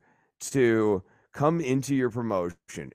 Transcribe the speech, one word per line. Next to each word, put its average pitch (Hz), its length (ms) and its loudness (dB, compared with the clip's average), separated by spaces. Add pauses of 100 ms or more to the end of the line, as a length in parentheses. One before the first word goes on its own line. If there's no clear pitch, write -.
(420)
to 110 600 2 (280)
come 165 300 0
into 135 340 -2
your 127 140 0
promotion 90 840 -6